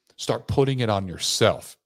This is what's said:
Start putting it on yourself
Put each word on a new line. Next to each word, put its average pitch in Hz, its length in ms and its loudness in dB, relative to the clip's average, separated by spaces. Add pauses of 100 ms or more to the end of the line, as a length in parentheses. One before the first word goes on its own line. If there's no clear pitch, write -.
(160)
Start - 300 -4
putting 135 340 0
it 117 100 0
on 98 180 -2
yourself - 760 0